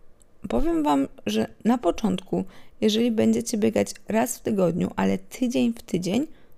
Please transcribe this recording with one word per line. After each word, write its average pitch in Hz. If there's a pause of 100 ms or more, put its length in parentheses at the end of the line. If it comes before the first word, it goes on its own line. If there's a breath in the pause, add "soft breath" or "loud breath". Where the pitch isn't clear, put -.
(500)
Powiem 311
wam, 277 (180)
że 214 (180)
na 240
początku, 185 (380 loud breath)
jeżeli 220
będziecie 220
biegać 208 (140)
raz 226
w -
tygodniu, 180
ale 190
tydzień 240
w -
tydzień, 190 (300 soft breath)